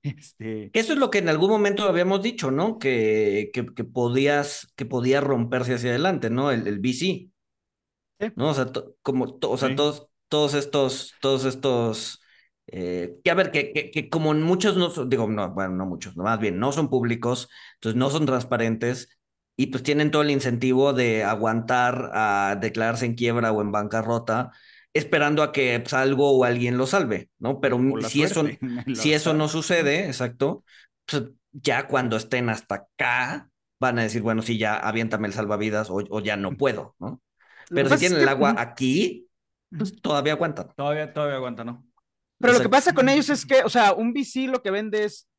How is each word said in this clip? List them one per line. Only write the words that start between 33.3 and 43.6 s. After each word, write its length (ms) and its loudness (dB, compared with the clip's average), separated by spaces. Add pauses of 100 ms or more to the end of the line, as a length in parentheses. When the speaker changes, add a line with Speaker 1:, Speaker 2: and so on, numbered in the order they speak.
Speaker 2:
van 180 0
a 60 2
decir, 180 -2
"Bueno, 220 0
sí, 160 -4
ya 180 0
aviéntame 500 -2
el 60 -6
salvavidas 560 -2
o, 60 -6
o 240 -4
ya 180 -4
no 200 -6
puedo", 420 -2
¿no? 220 -12 (480)
Speaker 3:
Lo 60 -8
Speaker 2:
Pero 140 2
Speaker 3:
que 0 -
Speaker 2:
si 60 4
Speaker 3:
pasa 0 -
es 60 0
Speaker 2:
tienen 160 4
Speaker 3:
que 60 6
Speaker 2:
el 60 6
agua 220 4
Speaker 3:
Ujú. 80 0
Speaker 2:
aquí, 680 -2 (480)
pues, 240 -6
todavía 340 0
aguantan. 420 -4
Speaker 1:
Todavía, 360 -4
todavía 260 -4
aguanta, 260 -8
¿no? 200 -12 (540)
Speaker 3:
Pero 160 4
lo 60 6
que 60 2
Speaker 2:
Exacto. 40 0
Speaker 3:
pasa 240 4
con 160 4
ellos 200 2
es 180 -2
que, 160 6